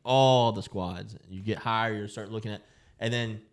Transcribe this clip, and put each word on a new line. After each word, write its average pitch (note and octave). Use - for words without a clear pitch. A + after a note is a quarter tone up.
all B2+
the G2+
squads. F#2
You F#2+
get G#2
higher, A2+
you G#2
start G#2
looking A2
at, G#2
and A#2
then A2+